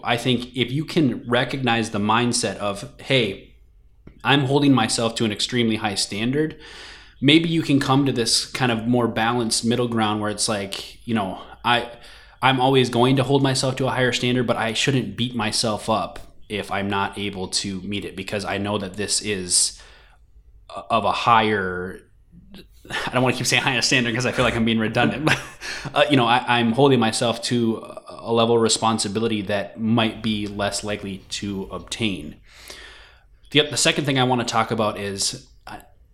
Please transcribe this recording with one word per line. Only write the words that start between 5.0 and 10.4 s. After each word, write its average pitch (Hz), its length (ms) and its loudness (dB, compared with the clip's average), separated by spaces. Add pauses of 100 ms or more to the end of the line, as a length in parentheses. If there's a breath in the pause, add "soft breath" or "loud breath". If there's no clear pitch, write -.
to 120 100 -2
an 104 80 0
extremely 113 440 0
high 104 180 -2
standard," 131 600 -2 (640 loud breath)
maybe 160 280 6
you 160 140 0
can 139 180 2
come 135 240 2
to 131 80 0
this 117 320 0
kind 123 260 -2
of 113 160 -2
more 120 220 2
balanced 113 560 -2
middle 123 240 0
ground 107 320 0
where 104 100 -2
it's 101 200 -4